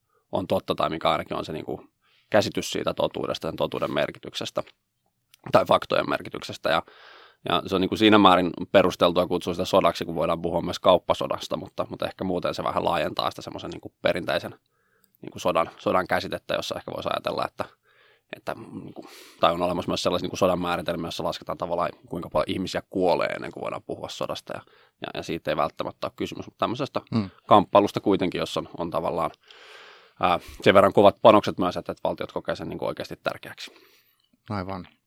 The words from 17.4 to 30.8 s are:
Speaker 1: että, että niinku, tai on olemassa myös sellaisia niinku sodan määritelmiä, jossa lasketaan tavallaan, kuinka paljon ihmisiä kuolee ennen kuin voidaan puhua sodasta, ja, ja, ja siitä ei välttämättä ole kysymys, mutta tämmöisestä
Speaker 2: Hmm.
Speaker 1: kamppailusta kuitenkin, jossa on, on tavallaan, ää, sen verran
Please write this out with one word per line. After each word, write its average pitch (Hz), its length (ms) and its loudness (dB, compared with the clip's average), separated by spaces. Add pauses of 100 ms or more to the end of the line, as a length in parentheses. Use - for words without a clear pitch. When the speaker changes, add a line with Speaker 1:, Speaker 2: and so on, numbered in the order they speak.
Speaker 1:
että, - 180 -8 (720)
että - 180 -8 (280)
niinku, - 220 -16 (360)
tai 82 120 6
on 85 100 -2
olemassa 90 280 0
myös 87 120 -2
sellaisia 90 220 0
niinku 85 120 -6
sodan 90 240 2
määritelmiä, 85 480 -2
jossa 85 160 -8
lasketaan 82 340 -6
tavallaan, 85 320 -2 (180)
kuinka 87 220 -8
paljon 78 200 -2
ihmisiä 92 400 -4
kuolee 85 380 2
ennen 50 240 -8
kuin - 100 -12
voidaan - 200 -8
puhua - 260 -10
sodasta, - 440 -8
ja, - 80 -10 (420)
ja, - 120 -8
ja - 80 -8
siitä 82 280 -6
ei 76 60 0
välttämättä - 500 -4
ole - 100 -6
kysymys, - 300 -8
mutta - 120 -20
tämmöisestä 113 420 -4 (140)
Speaker 2:
Hmm. 101 160 -2 (180)
Speaker 1:
kamppailusta 101 520 6
kuitenkin, 92 380 0
jossa 82 220 -4
on, 82 80 -8 (100)
on 87 120 -6
tavallaan, - 400 -2 (880)
ää, 90 200 4 (220)
sen 101 120 4
verran 98 180 8